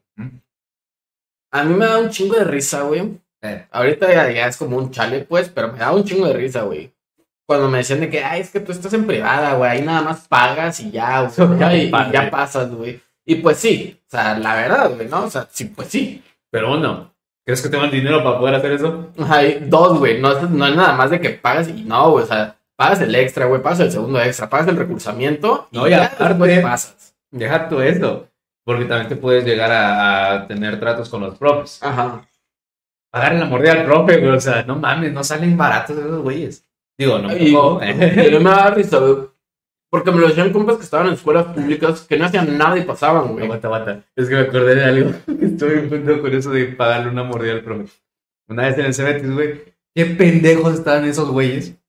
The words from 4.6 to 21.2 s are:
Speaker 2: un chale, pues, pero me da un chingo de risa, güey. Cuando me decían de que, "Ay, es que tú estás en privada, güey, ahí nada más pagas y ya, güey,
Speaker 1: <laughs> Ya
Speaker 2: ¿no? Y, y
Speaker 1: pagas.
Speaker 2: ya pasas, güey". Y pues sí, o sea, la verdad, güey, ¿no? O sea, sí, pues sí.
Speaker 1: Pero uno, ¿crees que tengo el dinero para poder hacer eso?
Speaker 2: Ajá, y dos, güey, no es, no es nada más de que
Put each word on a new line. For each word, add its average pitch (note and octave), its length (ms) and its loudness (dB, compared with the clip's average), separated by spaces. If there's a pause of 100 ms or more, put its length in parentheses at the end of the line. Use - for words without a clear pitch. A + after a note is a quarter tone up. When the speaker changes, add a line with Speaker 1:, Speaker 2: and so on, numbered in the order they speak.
Speaker 2:
un C3 140 -6
chale, A#2+ 340 -4
pues, F3 240 -2
pero A2+ 240 -6
me B2 60 -14
da A#2+ 120 -2
un G3+ 120 2
chingo F#3 240 -2
de C3+ 60 0
risa, B2 300 -4
güey. F2+ 300 -8 (520)
Cuando C#3+ 220 0
me C3 120 0
decían C3+ 220 -2
de D#3+ 80 -4
que, D3 140 -4
"Ay, E3 180 -4
es F3+ 100 -14
que G3+ 80 -6
tú G3 120 -8
estás F3+ 220 -8
en A3 140 0
privada, C3+ 480 -2
güey, B2 160 2
ahí B2+ 100 -2
nada D#3+ 220 -2
más D#3+ 240 -8
pagas C#3 520 0
y A2 120 -12
ya, A#2+ 300 -2
güey, A#2+ 140 -2
Speaker 1:
<laughs> F3 240 4
Ya E3+ 100 2
Speaker 2:
¿no? F3 60 4
Y, E3 60 2
y - 80 -2
Speaker 1:
pagas. A2 240 0
Speaker 2:
ya C#3 180 0
pasas, C#3 420 -4
güey". A#2 280 -12 (240)
Y D#3+ 100 0
pues D#3+ 220 2
sí, - 500 -2
o - 20 -20
sea, A2 280 -2
la A2 180 -2
verdad, D#3+ 400 0
güey, A2+ 120 -10
¿no? E3 180 -4
O - 40 -8
sea, B2 220 -8
sí, - 140 -10
pues - 240 -14
sí. - 340 -6 (260)
Speaker 1:
Pero A2+ 240 -2
uno, C#3 400 -4 (320)
¿crees C3 160 -2
que D3 80 -6
tengo C#3+ 160 -2
el D3 60 -4
dinero C#3 320 0
para B2 160 0
poder C3+ 160 0
hacer C#3+ 180 -2
eso? D#3+ 440 -4
Speaker 2:
Ajá, D3 260 2
y C#3+ 240 0
dos, E3 320 4
güey, A#2+ 220 2
no C#3 100 2
es, C#3+ 180 -2
no C#3+ 180 2
es C#3+ 80 2
nada E3+ 200 4
más C3 160 2
de F3 80 0
que F3 120 -4